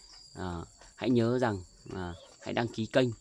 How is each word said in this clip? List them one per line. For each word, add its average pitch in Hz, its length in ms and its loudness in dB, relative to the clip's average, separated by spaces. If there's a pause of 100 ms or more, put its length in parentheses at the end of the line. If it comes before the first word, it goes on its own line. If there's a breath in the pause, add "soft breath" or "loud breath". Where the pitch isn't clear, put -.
(340 loud breath)
À, 87 300 -6 (300 loud breath)
hãy 104 160 0
nhớ 120 280 4
rằng, 107 240 0 (320)
à, 87 200 -6 (260)
hãy 101 140 -8
đăng 113 140 0
ký 113 180 -4
kênh 131 220 4 (120)